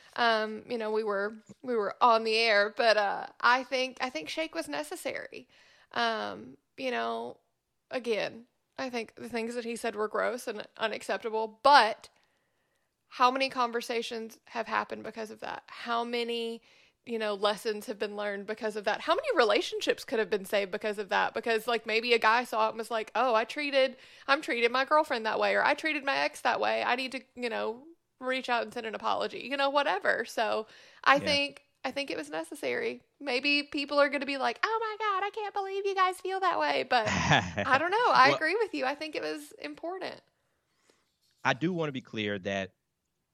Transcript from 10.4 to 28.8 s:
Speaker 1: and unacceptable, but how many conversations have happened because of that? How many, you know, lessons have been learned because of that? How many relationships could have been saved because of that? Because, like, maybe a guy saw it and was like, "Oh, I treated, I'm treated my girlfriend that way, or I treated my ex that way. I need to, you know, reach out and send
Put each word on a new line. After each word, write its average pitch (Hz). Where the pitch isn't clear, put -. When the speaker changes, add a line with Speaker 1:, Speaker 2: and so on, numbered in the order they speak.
Speaker 1:
and 214
unacceptable, 220
but 254
how 254
many 269
conversations 233
have 226
happened 214
because 220
of 214
that? -
How 233
many, 233
you 233
know, 214
lessons 208
have 214
been 208
learned 202
because 214
of 208
that? 208
How 320
many 587
relationships 240
could 226
have 208
been 196
saved 202
because 208
of 202
that? 196
Because, 226
like, 233
maybe 226
a 233
guy 226
saw 220
it 220
and 220
was 226
like, 220
"Oh, 240
I 220
treated, 269
I'm 285
treated 233
my 262
girlfriend 294
that 214
way, 202
or 202
I 269
treated 294
my 277
ex 294
that 233
way. 220
I 240
need 262
to, 262
you 247
know, 220
reach 254
out 233
and 214
send 226